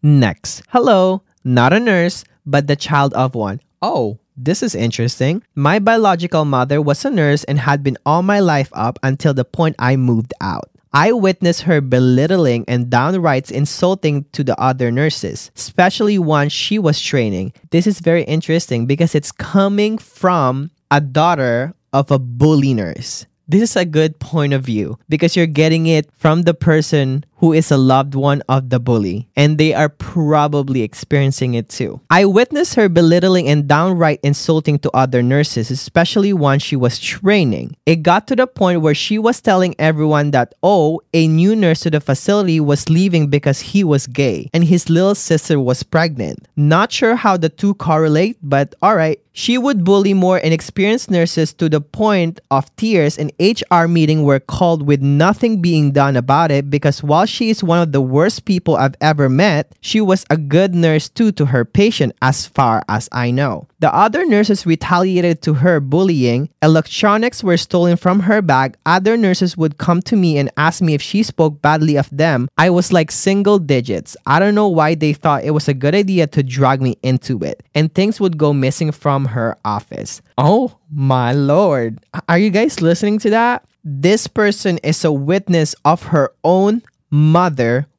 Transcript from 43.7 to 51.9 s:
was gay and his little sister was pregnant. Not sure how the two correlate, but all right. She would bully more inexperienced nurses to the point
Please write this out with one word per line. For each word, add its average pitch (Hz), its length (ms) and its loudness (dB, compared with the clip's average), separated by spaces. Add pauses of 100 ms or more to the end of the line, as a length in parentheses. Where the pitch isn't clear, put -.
was 147 220 0
gay 120 480 -4
and 170 100 2
his 170 240 0
little 185 280 2
sister 156 440 -2
was 127 220 -2
pregnant. 139 760 -4
Not 160 360 2
sure 233 240 0
how 202 200 0
the 160 140 -2
two 202 240 -2
correlate, 160 680 0
but 139 380 -2
all 208 160 2
right. 160 240 0 (160)
She 247 220 -2
would 240 240 -2
bully 196 320 2
more 185 240 2
inexperienced 190 720 -2
nurses 165 440 0
to 165 140 -2
the 151 120 0
point 185 600 -2 (120)